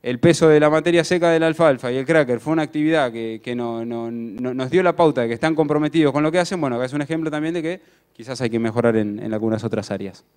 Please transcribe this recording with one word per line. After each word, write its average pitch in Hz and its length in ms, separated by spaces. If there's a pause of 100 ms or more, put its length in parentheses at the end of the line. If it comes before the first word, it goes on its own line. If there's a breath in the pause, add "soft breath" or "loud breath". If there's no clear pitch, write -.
el 123 180
peso 165 300
de 151 100
la 151 120
materia 160 320
seca 170 260
de 165 100
la 165 60
alfalfa 147 460
y 127 60
el 131 80
cracker 131 340
fue 151 120
una 160 120
actividad 151 480
que, 113 320
que 123 100
no, 117 320
no, 117 240
no, 117 460
nos 131 160
dio 180 100
la 175 140
pauta 151 260
de 117 60
que 117 80
están 160 180
comprometidos 151 580
con 147 120
lo 156 80
que 180 80
hacen, 175 200
bueno, 131 160
acá 127 100
es 127 80
un 147 100
ejemplo 160 260
también 156 240
de 170 80
que 175 180 (320 soft breath)
quizás 123 300
hay 117 80
que 117 100
mejorar 113 380
en, 104 220
en 107 140
algunas 110 300
otras 107 280
áreas. 98 340 (120)